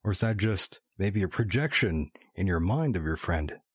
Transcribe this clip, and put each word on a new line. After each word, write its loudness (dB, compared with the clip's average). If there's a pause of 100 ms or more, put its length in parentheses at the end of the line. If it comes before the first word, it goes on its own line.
Or 0
is -2
that 0
just -2 (180)
maybe 2
a 2
projection 0 (240)
in 0
your 2
mind 2
of -2
your 0
friend? -2 (200)